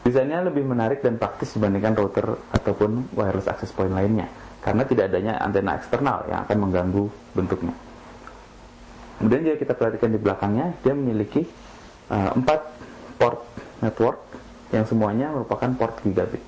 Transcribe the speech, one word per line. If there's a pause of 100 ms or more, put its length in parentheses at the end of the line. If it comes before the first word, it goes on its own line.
Desainnya
lebih
menarik
dan
praktis
dibandingkan
router (160)
ataupun
wireless
access
point
lainnya, (320)
karena
tidak
adanya
antena
eksternal
yang
akan (100)
mengganggu (240)
bentuknya. (1500)
Kemudian
jika
kita
perhatikan
di
belakangnya,
dia
memiliki, (640)
eh,
empat (560)
port (400)
network (560)
yang
semuanya
merupakan
port
gigabit.